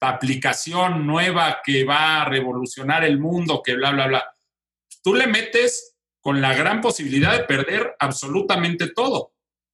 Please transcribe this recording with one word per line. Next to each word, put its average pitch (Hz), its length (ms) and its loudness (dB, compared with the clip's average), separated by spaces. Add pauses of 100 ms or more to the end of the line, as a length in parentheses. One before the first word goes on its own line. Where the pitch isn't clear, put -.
aplicación 143 1080 -2
nueva 165 580 0
que 139 200 2
va 151 380 2
a 143 60 -2
revolucionar 135 760 -2
el 147 140 4
mundo, 165 460 0
que 127 100 -2
bla, 135 180 0
bla, 139 140 0
bla. 131 180 0 (760)
Tú 190 120 4
le 254 120 4
metes 226 720 0 (240)
con 139 200 0
la 131 140 2
gran 185 260 0
posibilidad 165 560 2
de 160 80 0
perder 156 540 -2
absolutamente 170 960 -2
todo, 247 420 -2 (400)